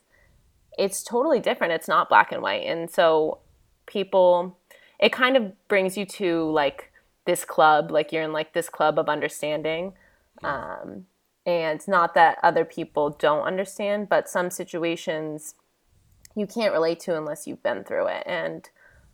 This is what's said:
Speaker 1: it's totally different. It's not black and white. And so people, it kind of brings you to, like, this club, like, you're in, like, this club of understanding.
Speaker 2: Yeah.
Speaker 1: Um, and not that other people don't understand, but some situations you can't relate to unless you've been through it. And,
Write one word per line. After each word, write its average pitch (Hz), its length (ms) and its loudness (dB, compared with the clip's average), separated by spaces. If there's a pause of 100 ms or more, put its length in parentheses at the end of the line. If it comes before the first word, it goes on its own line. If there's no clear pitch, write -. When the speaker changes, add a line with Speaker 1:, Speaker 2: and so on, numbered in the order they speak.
(800)
Speaker 1:
it's 190 240 -2
totally 240 380 0
different. 175 340 -2
It's 160 140 -6
not 165 200 2
black 104 240 4
and 120 100 -6
white. 101 220 -4
And 165 260 -6
so 156 480 2 (480)
people, 185 720 2 (400)
it 214 140 2
kind 262 240 2
of 202 160 0 (160)
brings 190 280 0
you 202 100 -6
to, 165 440 -2
like, 147 420 0 (340)
this 175 180 0
club, 156 460 4
like, 156 220 0
you're 160 100 -2
in, 156 100 -6
like, 156 200 -6
this 165 160 -2
club 156 300 0
of 147 100 0
understanding. 151 840 -4 (500)
Speaker 2:
Yeah. - 400 -6
Speaker 1:
Um, 190 240 -14 (380)
and 160 420 -2
not 175 280 2
that 165 280 6
other 165 220 4
people 156 460 -4
don't 147 320 2
understand, 202 640 -4
but 165 200 0
some 180 220 -2
situations 160 1040 -6 (800)
you 208 120 -4
can't 214 260 -2
relate 165 280 0
to 175 180 -4
unless 156 280 -8
you've - 160 -12
been 101 220 -4
through 87 220 -2
it. 90 180 -4
And, 160 460 -6 (440)